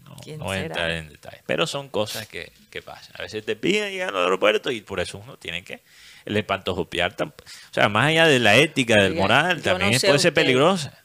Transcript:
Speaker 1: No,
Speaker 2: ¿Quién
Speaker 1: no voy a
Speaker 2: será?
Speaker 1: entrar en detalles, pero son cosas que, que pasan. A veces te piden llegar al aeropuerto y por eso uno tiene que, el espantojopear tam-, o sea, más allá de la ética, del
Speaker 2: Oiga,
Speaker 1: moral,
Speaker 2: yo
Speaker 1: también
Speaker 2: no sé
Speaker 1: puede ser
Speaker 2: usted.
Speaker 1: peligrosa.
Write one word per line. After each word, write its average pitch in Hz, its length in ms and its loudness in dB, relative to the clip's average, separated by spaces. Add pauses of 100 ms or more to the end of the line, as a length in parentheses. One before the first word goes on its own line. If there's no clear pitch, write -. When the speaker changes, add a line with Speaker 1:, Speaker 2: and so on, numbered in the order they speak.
Speaker 1:
No, - 180 -20
Speaker 2:
¿Quién 156 160 -16
Speaker 1:
no - 60 -12
voy 95 120 -4
a 95 40 -4
Speaker 2:
será? 156 60 -6
Speaker 1:
entrar 85 260 -4
en 80 160 -10
detalles, - 380 -20
pero 165 200 -2
son 139 220 -10
cosas 107 400 -6
que, 80 240 -14 (180)
que 90 120 -14
pasan. - 360 -20
A - 40 -10
veces 107 220 -10
te 110 120 -4
piden 202 340 -2
llegar 190 200 -8
al 190 140 -4
aeropuerto 165 460 0
y 113 120 -6
por 95 180 -8
eso 87 180 -8
uno 110 180 -20
tiene - 280 -12
que, - 180 -16 (420)
el 104 120 -2
espantojopear 92 800 -4
tam-, 156 160 -8
o - 420 -20
sea, 123 140 4
más 110 200 2
allá 160 180 4
de 143 120 6
la 110 180 6
ética, 131 400 4
del 98 160 4
Speaker 2:
Oiga, 95 100 -2
Speaker 1:
moral, 143 360 2
Speaker 2:
yo 127 40 -14
Speaker 1:
también 95 300 0
Speaker 2:
no 123 60 2
sé 196 100 0
Speaker 1:
puede 143 100 4
ser 170 140 2
Speaker 2:
usted. 160 100 2
Speaker 1:
peligrosa. 147 640 2